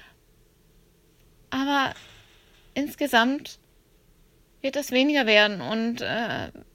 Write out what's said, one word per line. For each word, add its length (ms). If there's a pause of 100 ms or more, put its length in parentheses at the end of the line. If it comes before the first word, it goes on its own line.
(1500)
Aber 440 (800)
insgesamt 840 (1000)
wird 160
es 140
weniger 360
werden. 340
Und, 400
äh, 500 (240)